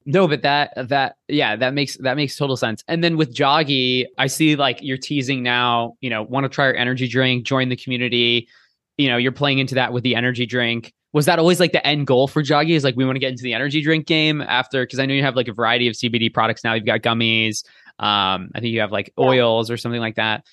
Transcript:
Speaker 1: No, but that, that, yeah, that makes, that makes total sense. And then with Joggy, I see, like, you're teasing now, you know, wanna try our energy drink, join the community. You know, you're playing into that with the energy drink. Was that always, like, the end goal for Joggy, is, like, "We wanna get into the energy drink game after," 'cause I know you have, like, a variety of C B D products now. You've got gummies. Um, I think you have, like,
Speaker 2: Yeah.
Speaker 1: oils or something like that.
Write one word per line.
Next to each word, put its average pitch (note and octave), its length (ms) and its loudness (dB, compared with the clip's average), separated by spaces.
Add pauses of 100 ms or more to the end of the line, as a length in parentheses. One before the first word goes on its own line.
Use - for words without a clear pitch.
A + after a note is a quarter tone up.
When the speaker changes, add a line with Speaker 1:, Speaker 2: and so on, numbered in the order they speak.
Speaker 1:
No, F3 220 2
but C#3+ 140 -2
that, C#3+ 320 0 (160)
that, C3+ 260 0 (140)
yeah, C3 260 0
that B2+ 180 0
makes, C#3+ 260 -2
that C3 180 -2
makes C#3+ 180 -2
total C3+ 220 -2
sense. A2+ 320 -4
And E3+ 120 -2
then E3+ 140 2
with D3+ 180 0
Joggy, C3+ 720 2 (120)
I C3+ 100 0
see, D3+ 300 2
like, C3+ 240 0
you're C3 160 -6
teasing C3 440 -4
now, B2 600 0
you C3 80 -8
know, A2 140 -4
wanna C3 260 -4
try C#3+ 160 0
our C3 80 2
energy B2 340 -2
drink, B2 380 0
join C3 240 0
the B2 80 -2
community. A#2+ 720 0 (480)
You C#3+ 100 2
know, A#2+ 80 2
you're B2 160 2
playing C3+ 280 0
into C3 160 -2
that B2 180 0
with A#2+ 100 -2
the B2 100 0
energy A#2+ 320 0
drink. A#2 460 -2 (220)
Was D3 140 2
that E3 120 4
always, F3 220 4
like, E3+ 100 4
the C#3+ 160 0
end D3 180 0
goal C3 220 4
for D3+ 160 -2
Joggy, D3 280 2
is, D3+ 120 2
like, A#2+ 140 0
"We C3 80 2
wanna C3 140 -2
get C3 100 -2
into B2 140 -8
the B2 100 -4
energy C#3 280 -2
drink D#3+ 240 0
game D#3 360 0
after," B2+ 440 -2
'cause B2 140 -4
I C3+ 60 0
know C3+ 80 0
you C#3 100 2
have, C3 140 0
like, B2 100 0
a A2+ 60 -8
variety A#2 340 0
of A2+ 80 -2
C A#2+ 140 -4
B A#2 100 -2
D A2+ 100 0
products A2+ 360 -2
now. A2+ 80 0
You've A2 120 -2
got G#2+ 140 2
gummies. A2+ 640 0 (360)
Um, F#2+ 540 0
I G#2 60 -8
think A2+ 140 -4
you A2+ 80 0
have, G2+ 100 -2
like, G2+ 260 -6
Speaker 2:
Yeah. C3 80 2
Speaker 1:
oils A#2 460 2
or A#2+ 60 -4
something A#2+ 240 -6
like A2 140 -4
that. A2 380 -2